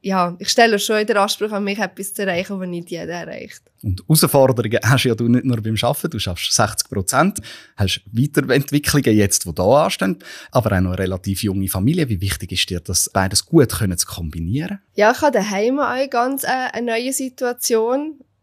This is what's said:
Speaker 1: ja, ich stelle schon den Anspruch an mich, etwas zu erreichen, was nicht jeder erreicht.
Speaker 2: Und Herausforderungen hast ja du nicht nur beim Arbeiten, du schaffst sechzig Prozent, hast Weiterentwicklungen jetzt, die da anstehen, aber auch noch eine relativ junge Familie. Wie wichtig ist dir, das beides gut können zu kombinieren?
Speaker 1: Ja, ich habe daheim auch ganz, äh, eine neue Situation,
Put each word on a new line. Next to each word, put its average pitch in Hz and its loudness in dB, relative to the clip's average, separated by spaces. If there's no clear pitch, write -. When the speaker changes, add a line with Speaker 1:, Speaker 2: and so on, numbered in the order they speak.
Speaker 1:
ja, 180 0
ich 196 -6
stelle 226 4
schon 214 0
den 220 2
Anspruch 208 0
an 208 -4
mich, 202 -4
etwas 190 -6
zu 208 -6
erreichen, 190 -4
was 185 -6
nicht 175 -8
jeder 165 -8
erreicht. - -14
Speaker 2:
Und 92 -4
Herausforderungen 131 4
hast 123 4
ja 120 2
du 117 0
nicht 123 4
nur 117 -2
beim 110 -2
Arbeiten, 135 -2
du 117 -6
schaffst - -6
sechzig - 0
Prozent, 135 0
hast - -2
Weiterentwicklungen 131 2
jetzt, 101 2
die 85 -6
da 113 4
anstehen, 190 -2
aber 107 2
auch 92 4
noch 92 2
eine 92 -4
relativ 92 -4
junge 98 -2
Familie. 131 0
Wie 95 -2
wichtig 95 -6
ist - -2
dir, 87 -6
das - -2
beides 95 0
gut 147 4
können 90 -2
zu - -2
kombinieren? 87 -6
Speaker 1:
Ja, 208 6
ich 254 -8
habe 294 4
daheim 220 0
auch 262 -2
ganz, 254 -2
äh, - -4
eine 233 -4
neue 247 -2
Situation, 247 -2